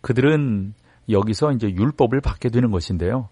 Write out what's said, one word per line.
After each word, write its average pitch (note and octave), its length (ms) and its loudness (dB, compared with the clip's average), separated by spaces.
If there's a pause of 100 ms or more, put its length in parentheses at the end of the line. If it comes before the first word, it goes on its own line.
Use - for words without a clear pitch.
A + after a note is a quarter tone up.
그들은 B2+ 720 0 (360)
여기서 A2 420 2
이제 A2+ 160 -2
율법을 A#2+ 540 0
받게 - 280 -4
되는 A#2+ 220 2
것인데요. F#2+ 600 -2